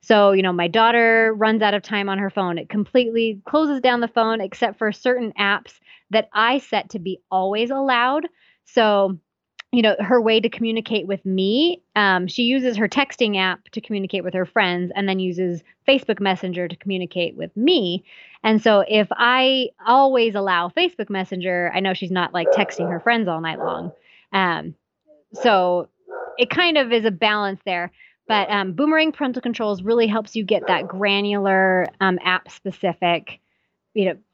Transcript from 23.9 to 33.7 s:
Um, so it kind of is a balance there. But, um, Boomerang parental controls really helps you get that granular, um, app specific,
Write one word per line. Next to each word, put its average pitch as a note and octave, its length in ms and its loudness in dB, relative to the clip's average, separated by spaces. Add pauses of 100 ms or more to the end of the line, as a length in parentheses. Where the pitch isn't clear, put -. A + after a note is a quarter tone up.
Um, E3+ 420 -2 (580)
so F3+ 560 0 (500)
it B3 120 0
kind E4+ 280 0
of A#3+ 140 0
is A3+ 140 2
a A3+ 40 4
balance G3+ 540 -2
there. F3 260 -4 (380)
But, G3+ 220 2
um, F#3+ 240 -2
Boomerang D#4 380 2
parental B3+ 300 -6
controls G#3+ 400 -4
really A3+ 240 2
helps A3 300 -4
you G#3+ 80 -4
get G3+ 240 0
that F#3 180 2
granular, G3 1000 2 (140)
um, F#3 220 2
app F#3 280 -2
specific, F3 920 -4 (540)